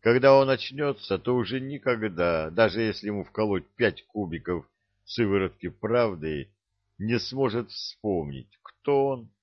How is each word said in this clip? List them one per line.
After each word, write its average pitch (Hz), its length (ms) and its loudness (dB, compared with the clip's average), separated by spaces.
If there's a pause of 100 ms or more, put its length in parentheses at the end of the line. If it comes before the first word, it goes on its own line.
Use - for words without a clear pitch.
Когда 127 340 6
он 135 140 6
очнётся, 135 680 -2
то 123 160 0
уже 120 240 -2
никогда, 107 880 -2
даже 104 320 2
если 107 260 -2
ему 104 160 -4
вколоть 101 520 -2
пять 107 320 0
кубиков 85 580 -6 (400)
сыворотки 98 640 -2
правды, 90 800 -2 (480)
не 110 220 0
сможет 120 500 -4
вспомнить, 76 800 -6 (140)
кто 139 440 0
он 123 220 -6 (140)